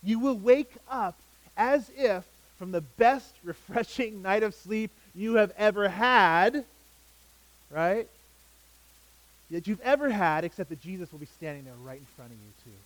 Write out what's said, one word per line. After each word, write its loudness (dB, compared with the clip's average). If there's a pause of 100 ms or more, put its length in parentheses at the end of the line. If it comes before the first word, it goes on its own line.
You 0
will 0
wake 2 (160)
up -6 (400)
as 0
if 0 (320)
from -12
the -2
best 2
<laughs> -20
refreshing -6
night 0
of -4
sleep -6 (240)
you -2
have 4
ever 0
had, 4 (1040)
right? -2 (1400)
That -8
you've -6
ever 2
had, 0
except -8
that -14
Jesus -14
will -20
be -16
standing -14
there -20 (100)
right -18
in -20 (100)
front -20
of -20
you -20 (120)
too. -20